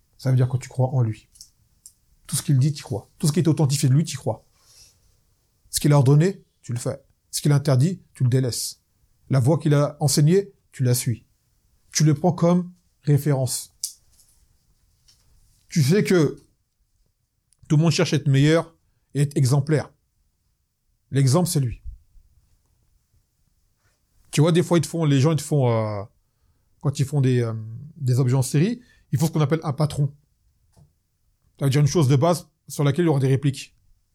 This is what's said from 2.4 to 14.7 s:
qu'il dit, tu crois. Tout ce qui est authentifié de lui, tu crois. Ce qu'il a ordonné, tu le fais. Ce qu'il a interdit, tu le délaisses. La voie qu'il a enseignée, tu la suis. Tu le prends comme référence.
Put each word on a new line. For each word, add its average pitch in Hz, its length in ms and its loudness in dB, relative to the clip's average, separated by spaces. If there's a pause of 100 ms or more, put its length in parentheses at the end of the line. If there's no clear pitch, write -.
qu'il 139 160 0
dit, 147 160 2
tu - 100 -12
crois. - 260 -10 (100)
Tout 165 80 -2
ce 143 40 2
qui 156 80 0
est 170 80 2
authentifié 147 400 0
de 127 60 4
lui, 156 100 2
tu - 140 -8
crois. - 280 -8 (1200)
Ce - 100 -6
qu'il 147 140 2
a 143 40 4
ordonné, 147 460 2 (180)
tu - 120 -12
le 120 60 -8
fais. - 220 -8 (300)
Ce - 100 -10
qu'il 147 100 0
a 143 40 4
interdit, 143 460 0 (120)
tu - 100 -4
le 123 60 2
délaisses. 131 520 -4 (480)
La 131 100 0
voie 147 180 2
qu'il 147 160 0
a 143 280 0
enseignée, 160 500 2 (200)
tu - 120 -6
la 123 120 2
suis. 123 300 -6 (680)
Tu - 120 0
le 151 100 4
prends 175 200 0
comme 175 400 0 (300)
référence. 139 680 -2 (2000)